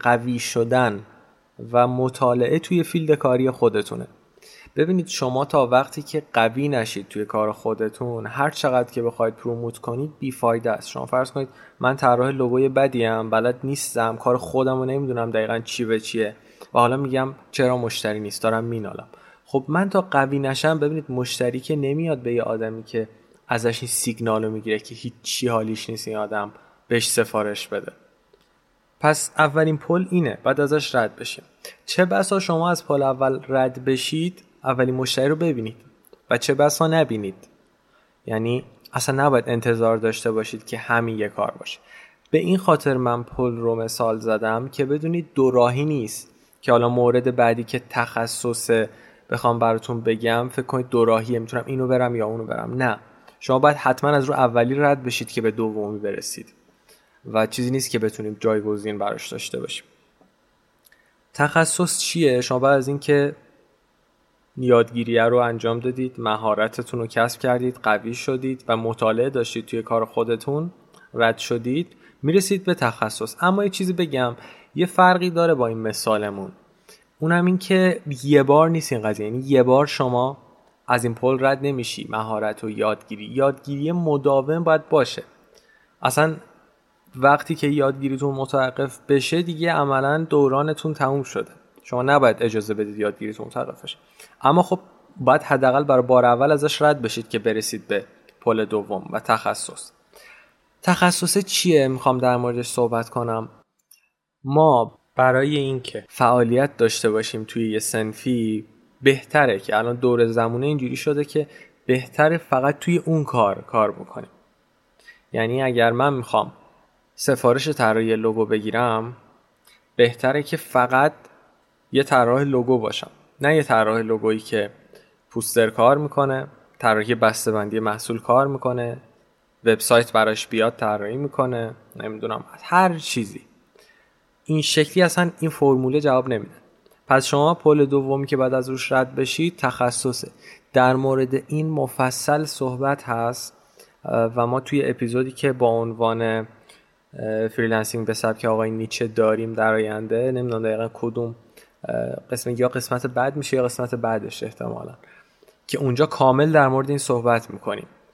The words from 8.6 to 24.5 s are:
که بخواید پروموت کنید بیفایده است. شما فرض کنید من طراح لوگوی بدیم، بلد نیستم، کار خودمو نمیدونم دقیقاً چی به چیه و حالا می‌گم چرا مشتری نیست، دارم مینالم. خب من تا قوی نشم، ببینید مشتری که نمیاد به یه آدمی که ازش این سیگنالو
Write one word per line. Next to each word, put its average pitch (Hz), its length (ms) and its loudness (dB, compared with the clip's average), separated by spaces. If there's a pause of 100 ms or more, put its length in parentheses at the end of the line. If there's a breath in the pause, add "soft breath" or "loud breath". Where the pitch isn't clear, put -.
که 120 100 -4
بخواید 113 340 -2
پروموت 117 420 -8
کنید 135 400 -8
بیفایده 120 520 -2
است. - 180 -6
شما 127 180 -10
فرض 131 260 -2
کنید 135 160 -6 (320 loud breath)
من 131 160 0
طراح 127 340 2
لوگوی 131 380 2
بدیم، 117 600 0
بلد 117 340 0
نیستم، 117 520 -2
کار 127 200 2
خودمو 131 480 -2
نمیدونم 127 460 -4
دقیقاً 110 340 -2
چی - 200 -6
به 110 160 0
چیه 110 360 -4 (380 loud breath)
و 120 40 2
حالا 120 180 4
می‌گم 131 380 -4 (160)
چرا 127 280 2
مشتری 110 420 -4
نیست، 104 220 -10
دارم 113 220 0
مینالم. 113 440 -8 (380 loud breath)
خب 131 220 -2
من 185 220 0
تا 190 100 0
قوی 139 380 0
نشم، 139 400 0
ببینید 151 320 -4
مشتری 123 500 -2
که 151 160 -4
نمیاد 147 420 -2
به 123 160 -4
یه 117 80 0
آدمی 113 400 -6
که 110 260 -6 (440 soft breath)
ازش 117 300 -2
این 120 60 -8
سیگنالو 110 600 -2